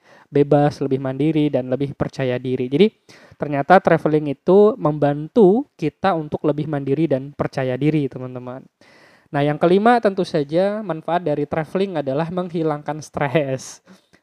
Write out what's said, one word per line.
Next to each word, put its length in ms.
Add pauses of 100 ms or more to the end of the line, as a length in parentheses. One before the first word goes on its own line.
(300)
bebas, 500
lebih 220
mandiri 480
dan 160
lebih 320
percaya 400
diri. 320
Jadi 240 (480)
ternyata 400
traveling 560
itu 400
membantu 960
kita 400
untuk 320
lebih 240
mandiri 400
dan 240
percaya 400
diri, 320
teman-teman. 560 (640)
Nah, 160
yang 160
kelima 400
tentu 240
saja 560
manfaat 400
dari 240
traveling 560
adalah 320
menghilangkan 720
stres. 800 (400)